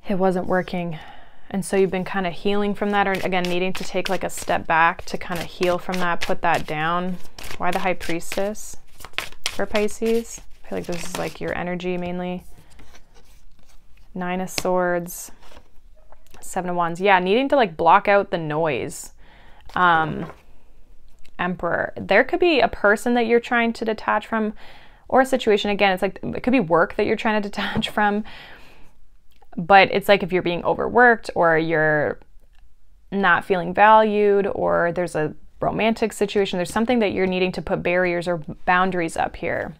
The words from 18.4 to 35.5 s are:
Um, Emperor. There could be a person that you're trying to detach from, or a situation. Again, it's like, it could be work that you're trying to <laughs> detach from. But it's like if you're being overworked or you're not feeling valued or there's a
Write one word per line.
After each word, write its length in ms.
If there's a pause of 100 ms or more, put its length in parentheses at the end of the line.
Um, 560 (1080)
Emperor. 580
There 280
could 160
be 200
a 80
person 460
that 120
you're 140
trying 340
to 100
detach 420
from, 260 (560)
or 140
a 40
situation. 440
Again, 220
it's 100
like, 200
it 200
could 100
be 80
work 360
that 100
you're 100
trying 260
to 60
<laughs> 0
detach 400
from. 360 (1300)
But 360
it's 160
like 140
if 100
you're 100
being 220
overworked 720
or 240
you're 600 (920)
not 340
feeling 300
valued 720
or 460
there's 220
a 200 (260)